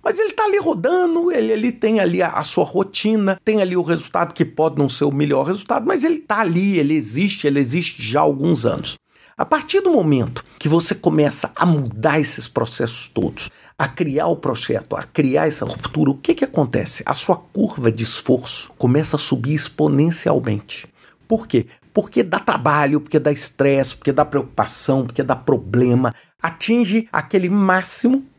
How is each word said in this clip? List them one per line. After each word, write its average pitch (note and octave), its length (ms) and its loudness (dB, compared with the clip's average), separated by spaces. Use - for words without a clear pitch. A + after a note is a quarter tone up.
mas G4 160 -2
ele G#4+ 100 0
tá A4 140 -2
ali G4+ 160 2
rodando, E4+ 720 0
ele, A3+ 180 0
ele A3 220 0
tem A3 260 0
ali F3+ 240 2
a, E3+ 60 2
a - 160 -2
sua - 180 0
rotina, G3 800 0
tem G#3+ 160 2
ali F3+ 160 0
o F3+ 60 2
resultado E3+ 500 -2
que - 120 0
pode D3+ 340 -2
não C#3+ 100 2
ser - 140 -4
o C#3+ 80 2
melhor C#3 320 0
resultado, G3 420 -2
mas D4+ 200 0
ele D#4+ 140 0
tá G#3 200 -2
ali, F#3+ 400 2
ele D3 160 2
existe, D3 540 -2
ele C#3 100 2
existe C#3+ 420 -2
já A#2 200 0
há - 20 4
alguns C#3+ 420 0
anos. - 300 -2
A - 80 -2
partir D#4 360 0
do F#4+ 100 2
momento D3 540 2
que - 80 -2
você E3 260 2
começa D3+ 640 0
a - 100 2
mudar C#3+ 540 2
esses - 260 -6
processos - 640 -6
todos, - 380 -4
a C#3+ 120 0
criar D#3 400 -2
o E3+ 80 0
projeto, - 600 -4
a - 60 -8
criar D3 460 0
essa D3+ 160 -4
ruptura, - 460 -2
o C#3 60 -2
que - 200 -2
que - 80 0
acontece? - 600 -2
A - 80 -2
sua E3 240 0
curva F3 540 -2
de A2+ 140 -6
esforço - 760 -4
começa C#3+ 380 2
a - 20 -4
subir C3 360 -2
exponencialmente. C#3+ 1300 0
Por A3+ 220 -2
quê? - 180 0
Porque - 300 0
dá F3+ 160 -2
trabalho, C#3+ 640 2
porque D3 180 -2
dá D3 140 2
estresse, C#3 640 0
porque - 160 -2
dá C#3+ 120 4
preocupação, C3+ 800 -2
porque B2 180 -4
dá B2+ 120 0
problema. A#2+ 800 2
Atinge A3 720 0
aquele F3+ 380 0
máximo G3+ 720 2